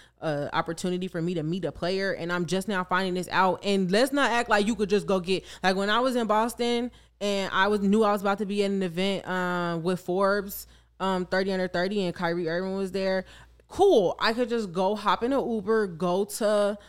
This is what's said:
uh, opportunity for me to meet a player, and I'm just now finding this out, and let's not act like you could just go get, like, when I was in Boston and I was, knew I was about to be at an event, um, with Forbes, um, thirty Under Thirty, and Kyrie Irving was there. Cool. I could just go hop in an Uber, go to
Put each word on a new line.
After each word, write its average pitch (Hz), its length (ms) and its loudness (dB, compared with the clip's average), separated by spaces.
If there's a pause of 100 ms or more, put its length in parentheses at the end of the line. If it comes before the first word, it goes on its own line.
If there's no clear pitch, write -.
(220)
uh, 147 320 -2
opportunity 180 540 -2
for 175 140 -6
me 175 140 -2
to 156 80 -2
meet 165 220 -2
a 147 60 -4
player, 190 420 -2
and 170 200 -6
I'm 180 120 0
just 185 220 -2
now 190 160 -2
finding 185 300 0
this 180 180 -4
out, 180 340 2
and 196 260 2
let's 233 220 4
not 269 180 2
act 233 180 0
like 208 180 4
you 233 80 0
could 202 140 -2
just 190 180 0
go 190 120 2
get, 180 240 -2 (200)
like, 185 120 4
when 196 140 0
I 214 100 2
was 254 160 0
in 233 120 0
Boston 240 640 0 (300)
and 196 320 -2
I 190 140 4
was, 208 140 2
knew 202 220 4
I 208 100 4
was 208 80 -2
about 196 180 0
to 214 60 -2
be 202 180 0
at 196 80 0
an 196 120 0
event, 185 440 -2
um, 180 560 -2
with 175 160 0
Forbes, 196 680 0 (340)
um, 185 240 0
thirty 190 260 0
Under 185 180 0
Thirty, 196 340 0
and 175 120 -2
Kyrie 175 340 -2
Irving 190 260 -2
was 196 180 -4
there. 190 300 0 (460)
Cool. 330 500 4
I 214 140 2
could 233 160 -2
just 220 240 -4
go 190 220 0
hop 202 280 0
in 247 80 0
an 247 160 0
Uber, 220 400 0
go 180 380 0
to 208 520 0 (120)